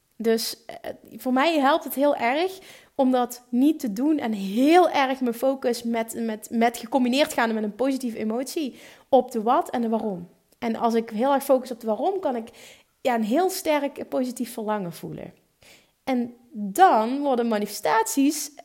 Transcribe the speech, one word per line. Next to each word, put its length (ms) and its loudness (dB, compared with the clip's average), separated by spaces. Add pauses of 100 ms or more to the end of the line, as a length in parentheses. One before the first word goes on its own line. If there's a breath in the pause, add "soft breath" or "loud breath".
(200)
Dus, 360 0 (100)
eh, 240 -12 (260)
voor 160 -4
mij 260 2
helpt 260 4
het 100 -10
heel 220 2
erg 420 -2 (360 loud breath)
om 160 4
dat 380 0
niet 320 2
te 120 -4
doen 260 0
en 140 -2
heel 580 4
erg 300 0
mijn 140 0
focus 480 -2
met, 320 -4
met, 360 -6
met 260 2
gecombineerd 560 0
gaande 220 0
met 80 -2
een 120 -4
positieve 440 -2
emotie 600 -6 (300 loud breath)
op 220 4
de 120 -4
wat 280 0
en 100 -4
de 80 -2
waarom. 400 -4 (300)
En 180 -4
als 180 0
ik 160 0
heel 220 0
erg 120 0
focus 260 2
op 100 -12
de 60 -12
waarom, 340 -2
kan 160 -2
ik, 120 -8 (520 loud breath)
ja, 140 0
een 100 0
heel 260 2
sterk 580 -4
positief 440 -4
verlangen 400 -4
voelen. 420 -12 (680 soft breath)
En 300 -2 (180)
dan 680 2
worden 280 0
manifestaties, 1000 0 (140)